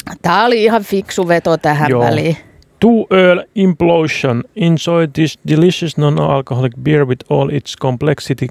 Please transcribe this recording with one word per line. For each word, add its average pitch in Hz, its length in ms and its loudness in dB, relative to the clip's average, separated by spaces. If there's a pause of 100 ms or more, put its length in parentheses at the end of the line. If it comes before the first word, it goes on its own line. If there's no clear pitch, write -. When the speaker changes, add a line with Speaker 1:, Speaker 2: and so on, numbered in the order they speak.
(220)
Speaker 1:
Tää 180 220 2
oli 240 200 2
ihan 226 180 2
fiksu 190 460 -4
veto 170 280 2
tähän 147 340 0
Speaker 2:
Joo. 123 140 2
Speaker 1:
väliin. 151 320 0 (440)
Speaker 2:
Two 226 300 4
Earl 180 300 4 (140)
Implosion. 165 920 0 (120)
Enjoy 170 560 0
this 156 260 -2 (100)
delicious 160 480 0
non-alcoholic 143 760 0 (100)
beer 147 240 2
with 127 260 -4
all 139 180 0
its - 300 -8
complexity, 135 720 -4